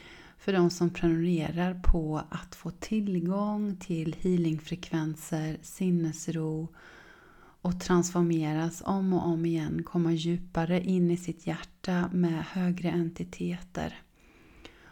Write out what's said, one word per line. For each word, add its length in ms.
För 120
de 160
som 200
prenumererar 840
på 560
att 260
få 160
tillgång 1080
till 440
healingfrekvenser, 1400
sinnesro 1080
och 180
transformeras 1080
om 280
och 140
om 180
igen, 380
komma 280
djupare 680
in 300
i 60
sitt 300
hjärta 640
med 320
högre 440
entiteter. 1080